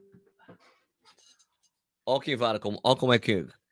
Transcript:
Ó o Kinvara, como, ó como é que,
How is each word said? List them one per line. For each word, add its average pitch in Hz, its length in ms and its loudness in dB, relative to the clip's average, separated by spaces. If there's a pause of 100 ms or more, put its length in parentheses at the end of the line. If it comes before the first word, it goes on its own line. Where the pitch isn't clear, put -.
(2000)
Ó 127 120 0
o 135 40 -2
Kinvara, 117 380 -2
como, 104 240 -8
ó 127 140 4
como 127 160 2
é 117 60 6
que, 95 280 -2 (260)